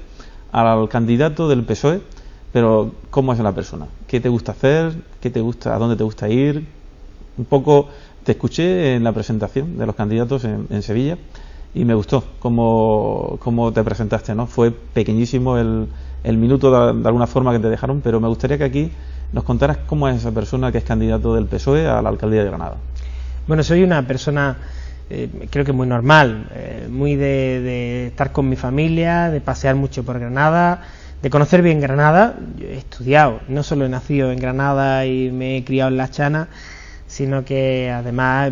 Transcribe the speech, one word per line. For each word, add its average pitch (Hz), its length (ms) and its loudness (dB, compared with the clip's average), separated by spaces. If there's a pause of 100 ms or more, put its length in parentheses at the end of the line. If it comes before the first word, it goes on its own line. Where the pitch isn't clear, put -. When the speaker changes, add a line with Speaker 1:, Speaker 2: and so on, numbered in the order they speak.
(520)
Speaker 1:
al 113 380 4
candidato 135 580 2
del 127 160 2
pesoe, 147 380 0 (500)
pero 110 400 4 (180)
¿cómo 131 240 2
es 113 60 0
la 104 140 2
persona? 78 340 -8 (200)
¿Qué 123 120 0
te 123 100 0
gusta 117 220 0
hacer? 160 420 2 (280)
¿Qué 127 80 -2
te 120 120 -2
gusta, 117 320 -2
a 107 60 0
dónde 117 160 2
te 110 80 -2
gusta 104 260 -4
ir? 143 380 0 (720)
Un 120 80 -6
poco, 143 420 4 (360)
te - 100 2
escuché 160 640 0
en 117 80 0
la 113 100 0
presentación 110 640 -4
de 113 80 -2
los 107 100 -4
candidatos 117 480 -2
en, 107 260 -4
en 104 140 -2
Sevilla 135 340 -2 (560)
y 120 120 0
me 117 100 4
gustó 113 280 2 (160)
cómo, 113 1000 2
cómo 117 340 0
te 110 100 2
presentaste, 107 520 -2
¿no? 120 100 -2
Fue 120 260 2
pequeñísimo 120 880 0
el, 110 300 0 (360)
el 113 140 2
minuto 127 320 4 (240)
de, 117 80 -2
de 117 60 2
alguna 120 180 4
forma 127 260 0
que 117 80 2
te 110 100 0
dejaron, 135 320 -2
pero 113 200 0
me 113 60 0
gustaría 135 320 0
que 147 60 0
aquí 143 260 -2 (400)
nos 123 120 -2
contaras 139 440 0
cómo 156 200 0
es 123 100 0
esa 113 140 -2
persona 120 400 -2
que 117 60 -2
es 110 60 -2
candidato 113 500 0
del 110 140 0
pesoe 143 400 2
a 117 160 2
la 104 60 0
alcaldía 107 340 2
de 98 60 0
Granada. 82 260 -8 (720)
Speaker 2:
Bueno, 156 160 2
soy 170 180 4
una 165 240 4
persona, 139 520 -2 (520)
eh, 120 180 -8 (220)
creo 139 160 0
que 143 60 -2
muy 127 160 0
normal, 123 640 4
eh, 120 360 -12
muy 139 260 0
de, 135 460 0
de 123 460 -4
estar 135 240 -2
con 139 160 0
mi 131 80 2
familia, 165 760 0
de 143 100 -2
pasear 135 340 0
mucho 135 280 -2
por 123 160 -6
Granada, 156 640 2 (380)
de 143 80 -2
conocer 147 320 6
bien 160 200 4
Granada. 151 560 4 (200)
Yo 143 100 -12
he 131 100 -10
estudiado, 131 680 2
no 139 160 -2
solo 143 220 0
he 127 40 -2
nacido 127 420 0
en 127 80 -4
Granada 135 680 0
y 131 260 0
me 131 260 -4
he 123 60 -4
criado 131 260 0
en 131 80 0
La 131 140 -2
Chana, 151 380 -2 (580)
sino 135 360 -2
que 131 480 0
además 131 600 0